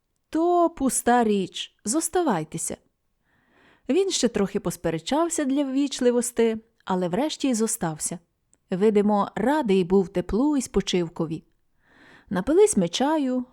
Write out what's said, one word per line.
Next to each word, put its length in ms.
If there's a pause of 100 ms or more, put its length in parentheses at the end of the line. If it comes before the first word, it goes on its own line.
(300)
"То 400
пуста 540
річ, 520 (100)
зоставайтеся". 920 (1120)
Він 220
ще 160
трохи 320
посперечався 840
для 180
ввічливости, 920 (280)
але 220
врешті 420
й 40
зостався. 680 (520)
Видимо, 640
радий 480
був 260
теплу 480
і 40
спочивкові. 840 (840)
Напились 480
ми 120
чаю, 640